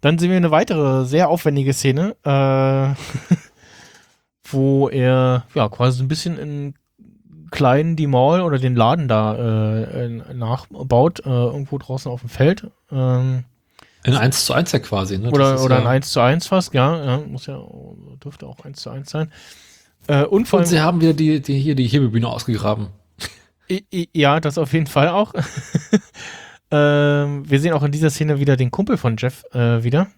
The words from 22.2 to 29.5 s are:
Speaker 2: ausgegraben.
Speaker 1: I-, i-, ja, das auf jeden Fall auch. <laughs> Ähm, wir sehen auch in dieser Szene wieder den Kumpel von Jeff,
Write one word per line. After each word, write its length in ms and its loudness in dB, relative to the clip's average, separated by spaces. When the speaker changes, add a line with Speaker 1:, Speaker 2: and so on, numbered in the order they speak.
Speaker 2:
ausgegraben. 600 -4
Speaker 1:
I-, 240 -4
i-, 200 -4
ja, 260 4
das 200 -2
auf 140 -2
jeden 140 0
Fall 220 2
auch. 300 0
<laughs> 60 -2
Ähm, 800 2
wir 120 4
sehen 140 0
auch 100 0
in 80 0
dieser 180 2
Szene 300 -2
wieder 160 2
den 160 -2
Kumpel 240 -2
von 200 -2
Jeff, 280 -6